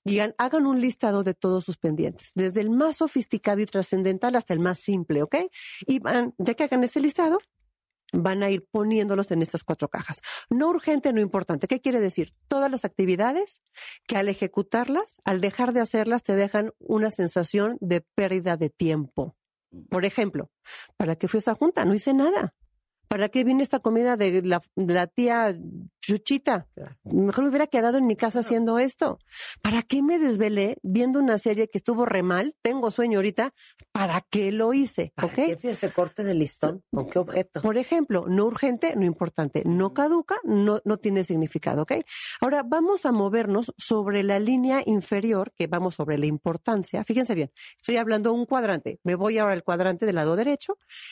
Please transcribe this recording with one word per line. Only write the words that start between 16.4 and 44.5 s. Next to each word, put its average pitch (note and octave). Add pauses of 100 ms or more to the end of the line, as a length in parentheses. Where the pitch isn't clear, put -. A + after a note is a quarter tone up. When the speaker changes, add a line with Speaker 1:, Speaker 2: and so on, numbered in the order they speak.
Speaker 1:
una G#3+
sensación G3+
de F3
pérdida F#3
de D#3
tiempo. D#3 (540)
Por F3+
ejemplo, F#3+ (440)
¿para E3
qué F#3
fui A3
a -
esa A3
junta? -
No -
hice C4+
nada. C#4 (600)
¿Para G3+
qué B3+
vine C4
esta C4+
comida A#3+
de F#3
la, F3 (140)
de F3+
la F3+
tía A#3 (440)
Chuchita? G#3+
Speaker 2:
Claro. C#3+
Speaker 1:
Mejor G3
me C#4+
hubiera D4
quedado A#3+
en C4
mi G#3+
casa A#3
Speaker 3:
Claro. G#3+
Speaker 1:
haciendo A3+
esto. C4 (420)
¿Para A3
qué C#4
me E4+
desvelé G#3+
viendo B3
una A#3
serie A3
que G3+
estuvo A#3+
re F#3
mal? F#3
Tengo A#3+
sueño A#3
ahorita. G#3+ (380)
¿Para F#3
qué G3+
lo A3+
hice? A#3+
Speaker 2:
¿Para F3
Speaker 1:
¿Ok? -
Speaker 2:
qué D4
fui B3
a A#3
ese F#3+
corte F3+
de G3
listón? D#3 (100)
¿Con C3+
qué F3+
objeto? F3+
Speaker 1:
Por A3
ejemplo, B3+
no G3
urgente, B3
no G3
importante, E3
no F3+
Speaker 3:
Mm. -
Speaker 1:
caduca, D#4+
no, G#3
no G#3
tiene G3
significado, D#3+
¿ok? D#3+ (480)
Ahora C4+
vamos E4
a B3+
movernos G#3
sobre G3+
la G3
línea B3+